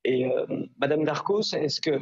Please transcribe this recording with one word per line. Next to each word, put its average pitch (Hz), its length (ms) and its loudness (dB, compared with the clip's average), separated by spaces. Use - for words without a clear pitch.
Et, 127 200 2
euh, 127 200 0
Madame 151 240 2
Darcos, 190 500 0
est-ce 147 280 -2
que 156 200 0